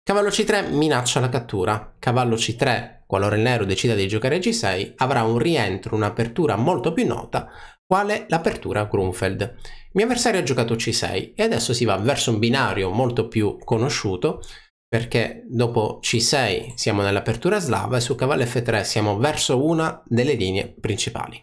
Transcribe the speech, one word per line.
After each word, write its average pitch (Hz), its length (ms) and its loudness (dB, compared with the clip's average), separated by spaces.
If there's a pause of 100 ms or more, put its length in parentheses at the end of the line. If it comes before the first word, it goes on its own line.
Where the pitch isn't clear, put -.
Cavallo 202 300 2
C 208 140 0
tre 196 240 0
minaccia 143 500 2
la 131 100 2
cattura, 110 680 -2
cavallo 120 380 2
C - 180 -2
tre, - 500 -2
qualora 98 300 2
il 107 80 2
nero 117 220 2
decida 101 320 0
di 98 100 2
giocare 110 320 0
G 185 120 0
sei, 101 480 -2
avrà 127 260 2
un 113 140 2
rientro, 113 580 0
un'apertura 110 580 0
molto 160 380 0
più 240 120 0
nota, - 440 -4 (360)
quale 202 440 0
l'apertura 107 560 0
Grunfeld. 95 560 0
Il - 540 -10
mio 196 100 4
avversario 233 340 2
ha 165 60 0
giocato 123 320 0
C 113 180 -2
sei - 380 -2
e - 100 -2
adesso 214 320 2
si - 100 2
va 101 120 4
verso 120 340 0
un 110 80 2
binario 104 520 2
molto 117 360 0
più 107 320 0
conosciuto, 117 840 0 (460)
perché 113 640 -2
dopo 117 500 0
C - 240 0
sei 120 540 0
siamo 101 260 0
nell'apertura 113 560 0
slava 113 380 0
e 123 40 2
su 127 140 -2
cavallo 131 320 0
F 120 160 -2
tre 110 220 0
siamo 104 320 0
verso 143 480 0
una 160 420 0
delle 123 280 2
linee 95 440 -2
principali. - 640 -6